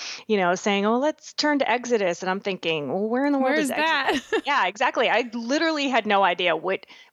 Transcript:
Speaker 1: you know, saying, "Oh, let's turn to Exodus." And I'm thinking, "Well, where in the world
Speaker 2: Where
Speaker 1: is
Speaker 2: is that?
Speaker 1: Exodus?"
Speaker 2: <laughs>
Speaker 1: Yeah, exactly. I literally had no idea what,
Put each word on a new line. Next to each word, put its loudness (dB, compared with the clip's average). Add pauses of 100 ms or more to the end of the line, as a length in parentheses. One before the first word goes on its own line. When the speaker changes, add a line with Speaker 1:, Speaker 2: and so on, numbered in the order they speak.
(260)
Speaker 1:
you 0
know, 4
saying, 0
"Oh, 2
let's -4
turn 0
to 0
Exodus." 0
And -4
I'm -2
thinking, -4
"Well, -2
where 0
in 2
the 0
world 2
Speaker 2:
Where 2
Speaker 1:
is -2
Speaker 2:
is -4
that? 0
Speaker 1:
Exodus?" -2
Speaker 2:
<laughs> -6
Speaker 1:
Yeah, 2
exactly. 0
I 0
literally 0
had 2
no 2
idea 2
what, -4 (280)